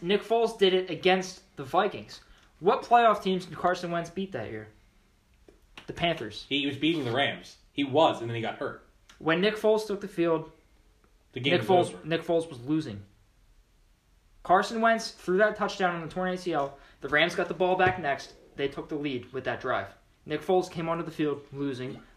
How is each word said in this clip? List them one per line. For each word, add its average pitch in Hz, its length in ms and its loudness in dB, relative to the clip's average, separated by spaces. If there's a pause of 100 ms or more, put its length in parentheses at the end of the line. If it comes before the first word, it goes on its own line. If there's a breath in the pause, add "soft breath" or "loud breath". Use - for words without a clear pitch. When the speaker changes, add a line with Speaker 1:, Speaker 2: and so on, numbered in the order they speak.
Speaker 1:
Nick 190 220 0
Foles 226 340 0
did 190 140 6
it 185 160 0
against 185 520 2 (160)
the 143 80 -10
Vikings. 156 560 -2 (400 soft breath)
What 220 220 2
playoff 233 400 6
teams 190 240 0
did 151 120 -14
Carson 180 320 0
Wentz 170 180 -4
beat 190 240 -8
that 110 180 -8
year? 107 180 -12 (1200)
The 139 60 -10
Panthers. 151 560 -4
Speaker 2:
He 139 180 -2
was 127 100 -4
beating 151 280 0
the 117 80 -4
Rams. 117 440 -2 (160)
He 143 120 -2
was, 139 360 4
and 117 100 -8
then 117 60 -6
he 113 60 -4
got 104 140 -6
hurt. - 300 -10 (320)
Speaker 1:
When 160 220 2
Nick 208 160 2
Foles 214 300 2
took 202 140 -6
the 196 80 -10
field, 165 420 -2 (840)
Speaker 2:
The 131 80 -8
game 139 180 2
Speaker 1:
Nick - 100 -2
Speaker 2:
was 180 200 6
Speaker 1:
Foles, - 60 -10
Speaker 2:
over. - 120 -14
Speaker 1:
Nick 165 180 -2
Foles 165 240 0
was 120 180 -14
losing. 135 340 -2 (1400)
Carson 196 380 4
Wentz 226 300 2
threw - 280 -2
that 214 180 4
touchdown 185 400 -2
on 170 60 -6
the 156 60 -10
torn 185 220 -4
A 180 80 -4
C 180 140 -4
L. 143 260 -2 (220 soft breath)
The 139 80 -10
Rams 156 260 4
got 175 140 -2
the 180 60 -6
ball 180 220 2
back 185 240 2
next. 139 320 -4 (240)
They 139 120 -2
took 151 200 -10
the 160 60 -6
lead 143 380 -6
with 131 120 -8
that 123 160 -6
drive. 110 260 -2 (400)
Nick - 160 -6
Foles 185 280 2
came 165 180 -6
onto 165 160 -2
the 160 60 -8
field 151 320 -2 (100)
losing, 135 460 -6 (180 soft breath)